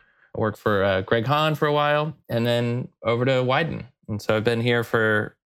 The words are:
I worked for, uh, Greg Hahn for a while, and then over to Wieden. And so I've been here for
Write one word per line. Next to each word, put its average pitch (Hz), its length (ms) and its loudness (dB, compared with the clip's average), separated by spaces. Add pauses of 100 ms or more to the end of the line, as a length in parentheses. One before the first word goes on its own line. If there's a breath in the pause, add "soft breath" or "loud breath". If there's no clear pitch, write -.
(360 soft breath)
I - 40 -4
worked 107 200 -2
for, 101 240 2
uh, 95 160 2
Greg 113 260 0
Hahn 151 300 0
for 151 100 0
a 147 60 2
while, 147 440 0 (120)
and 117 180 -2
then 120 400 0 (160)
over 120 220 0
to 127 180 2
Wieden. 135 440 -2 (200)
And 104 160 -6
so 110 140 0
I've 107 80 -2
been 117 160 2
here 120 240 2
for 110 600 0